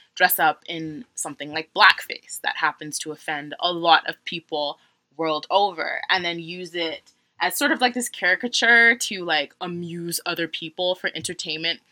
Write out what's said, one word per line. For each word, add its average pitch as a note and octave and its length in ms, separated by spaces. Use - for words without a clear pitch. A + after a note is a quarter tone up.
dress F3+ 240
up D#3 280
in D#3+ 460
something D3 380
like D#3+ 220
blackface - 680
that - 160
happens D3+ 420
to D#3 120
offend D3 480
a F3 120
lot E3 380
of - 160
people D3 540
world D#3 320
over, F#3+ 600
and F#3 140
then E3+ 160
use E3+ 340
it E3 380
as F3+ 160
sort D4 160
of, - 80
like, A#3+ 120
this B3 140
caricature A#3 880
to, G3 300
like, D#3 340
amuse F3 680
other E3+ 220
people F3+ 480
for F#3 180
entertainment E3 680